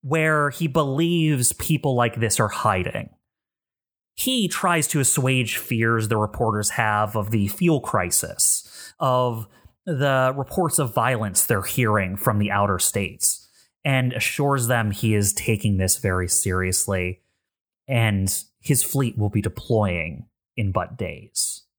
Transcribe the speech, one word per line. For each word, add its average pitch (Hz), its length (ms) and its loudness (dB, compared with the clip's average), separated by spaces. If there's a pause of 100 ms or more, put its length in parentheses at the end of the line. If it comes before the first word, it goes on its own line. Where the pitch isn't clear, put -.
where 151 480 2
he 165 160 -4
believes 151 840 2
people 143 420 0
like 120 240 0
this 110 200 0
are 110 80 4
hiding. 95 640 -2 (1040)
He 254 340 0
tries 170 420 0
to 151 100 0
assuage 127 580 2
fears 113 520 0
the 113 80 2
reporters 107 540 0
have 107 440 0
of 107 160 -2
the 101 160 2
fuel 160 340 0
crisis, - 1160 -2
of 127 480 0 (380)
the 135 520 2
reports 147 400 -2
of 131 160 0
violence 113 520 0
they're 101 180 0
hearing 104 540 0
from 104 200 2
the 104 140 2
outer 101 260 2
states, - 720 -2 (360)
and 127 300 0
assures 135 540 0
them 117 240 2
he 107 240 0
is 101 180 2
taking 104 440 0
this 95 200 0
very 92 300 0
seriously, 92 920 -2 (680)
and 107 560 0 (160)
his - 240 0
fleet 135 340 -2
will 104 120 0
be 104 120 0
deploying 90 840 -2 (280)
in 101 160 -2
but 90 260 -4
days. - 680 -8 (160)